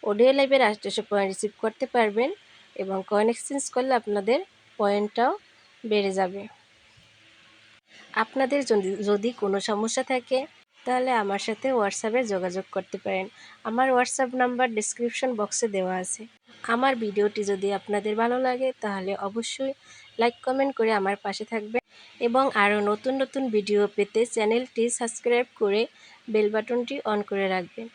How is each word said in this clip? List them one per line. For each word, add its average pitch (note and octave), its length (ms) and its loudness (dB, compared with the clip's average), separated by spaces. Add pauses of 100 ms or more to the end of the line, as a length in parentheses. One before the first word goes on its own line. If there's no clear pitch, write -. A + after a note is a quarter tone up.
অডিও A3+ 280 6
লাইভের C4+ 320 4
আটশোশো G#3 400 -4
পয়েন্ট G3 220 0
রিসিভ G#3 200 -6 (120)
করতে A3 220 -2 (100)
পারবেন A3+ 340 2 (520)
এবং F#3+ 160 -4 (140)
কয়েন G#3 220 4
এক্সচেঞ্জ C#4 300 -8 (120)
করলে C4 260 0
আপনাদের G#3 380 0 (400)
পয়েন্টটাও G#3 540 0 (500)
বেড়ে G#3 360 0
যাবে। F#3+ 220 -2 (1800)
আপনাদের C4+ 360 2 (100)
যদি, G3+ 200 4 (200)
যদি G#3 200 4 (120)
কোনো G3 160 2 (120)
সমস্যা A3 420 0
থাকে B3+ 280 0 (460)
তাহলে B3+ 260 0 (120)
আমার G3 240 -2
সাথে A3+ 200 -4 (120)
WhatsApp-এ G#3+ 420 0 (120)
যোগাযোগ F#3 320 -4 (100)
করতে F#3+ 300 -6
পারেন। F#3+ 200 -2 (440)
আমার B3 260 2
WhatsApp B3 360 0 (100)
নাম্বার B3 260 2 (100)
ডেসক্রিপশন A#3+ 520 -4 (100)
বক্সে G#3 360 -2
দেওয়া F#3 280 -2
আছে। - 180 -8 (420)
আমার B3+ 300 0 (100)
ভিডিওটি G#3 380 0 (100)
যদি G3 160 -2 (120)
আপনাদের G#3 420 -4
ভালো A#3+ 160 0 (100)
লাগে B3+ 220 0 (140)
তাহলে G3 280 -4 (160)
অবশ্যই A#3 460 -6 (460)
লাইক, A#3 160 2 (100)
কমেন্ট C4+ 320 0
করে A3 220 2
আমার G3 260 0
পাশে G3+ 180 -6 (100)
থাকবেন A3 300 -4 (440)
এবং B3+ 160 4 (200)
আরও G#3 140 4 (120)
নতুন G#3+ 320 0
নতুন C4+ 220 -2 (120)
ভিডিও G#3 260 2 (140)
পেতে G#3 260 0 (140)
চ্যানেলটি A3+ 480 0 (140)
সাবস্ক্রাইব A#3+ 500 0 (140)
করে G#3 200 2 (520)
বেল G#3+ 220 4
বাটনটি A#3+ 400 -2 (160)
on G#3 80 0 (100)
করে G3 160 0 (100)
রাখবেন। F#3 400 -8